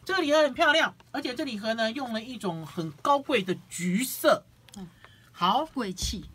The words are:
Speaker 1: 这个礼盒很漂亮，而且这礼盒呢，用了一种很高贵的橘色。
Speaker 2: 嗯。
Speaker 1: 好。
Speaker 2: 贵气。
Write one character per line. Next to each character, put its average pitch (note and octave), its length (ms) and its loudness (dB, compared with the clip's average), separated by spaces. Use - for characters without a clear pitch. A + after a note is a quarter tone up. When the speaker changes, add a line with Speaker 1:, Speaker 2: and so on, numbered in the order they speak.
Speaker 1:
这 F#4 120 -4
个 F4+ 60 2
礼 C#4+ 120 2
盒 D#4 80 6
很 C#4+ 120 4
漂 D#4 180 4
亮， D4 200 4
而 C#4+ 100 -6
且 B3+ 140 -6
这 D#4 80 -4
礼 A#3 160 -6
盒 A3 160 -4
呢， A3+ 160 0
用 B3 220 -6
了 A3 100 -4
一 B3+ 120 -12
种 E3+ 300 -4
很 D#3+ 280 -6
高 C#4+ 260 2
贵 C4+ 240 0
的 F#3 120 -2
橘 F3+ 340 0
色。 - 400 2
Speaker 2:
嗯。 F#3 120 -14
Speaker 1:
好。 G#3 360 2
Speaker 2:
贵 G#3+ 260 -4
气。 - 420 -6